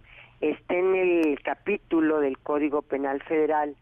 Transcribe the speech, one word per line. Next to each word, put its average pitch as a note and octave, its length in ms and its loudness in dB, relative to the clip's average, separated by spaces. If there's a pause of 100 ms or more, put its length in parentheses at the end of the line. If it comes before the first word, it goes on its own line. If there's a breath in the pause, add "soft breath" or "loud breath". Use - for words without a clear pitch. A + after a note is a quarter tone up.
(420 loud breath)
Está - 320 -4
en F#3 220 2
el E3+ 480 2
capítulo D#3 760 0
del C#3 200 0
Código D3 420 -2
Penal C#3 400 -4
Federal D3+ 600 0